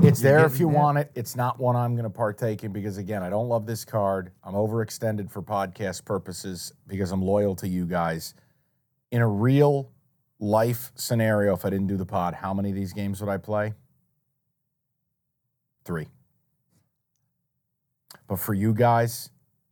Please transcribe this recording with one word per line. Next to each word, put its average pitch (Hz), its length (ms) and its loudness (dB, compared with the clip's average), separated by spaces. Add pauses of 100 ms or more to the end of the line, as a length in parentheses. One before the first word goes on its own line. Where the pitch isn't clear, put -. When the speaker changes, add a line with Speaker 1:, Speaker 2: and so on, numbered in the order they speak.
Speaker 1:
It's 135 180 8
Speaker 2:
You're 135 120 8
Speaker 1:
there 156 120 8
if 147 60 4
Speaker 2:
getting 139 160 2
Speaker 1:
you - 40 2
Speaker 2:
it. - 20 2
Speaker 1:
want 147 240 4
it. 143 180 -2
It's 120 220 -8
not 123 240 -2
one 123 160 2
I'm 120 180 0
gonna 113 140 -4
partake 110 560 -4
in 101 80 -6
because, 101 240 -6
again, 98 260 -6
I 90 60 -4
don't 107 180 -2
love 113 180 -2
this 110 200 -8
card. 98 460 -2 (120)
I'm 92 100 -10
overextended 107 760 -2
for 101 100 -10
podcast 98 640 -4
purposes 92 680 -8 (140)
because 95 240 -4
I'm 95 100 0
loyal 98 340 2
to 95 140 -6
you 90 160 -2
guys. 82 480 -4 (760)
In 117 100 2
a 117 80 4
real 135 640 2 (460)
life 110 560 0
scenario, 107 580 2
if 87 100 -2
I 101 60 -2
didn't 98 180 0
do 98 80 -2
the 92 100 -4
pod, 90 280 -2
how 98 200 -6
many 101 160 -2
of 95 60 -4
these 95 160 -6
games 101 300 -6
would 104 80 -4
I 98 80 -2
play? 107 380 -4 (2000)
Three. 80 240 -6 (2250)
But 92 140 -6
for - 140 -2
you 107 200 2
guys, 117 580 2 (400)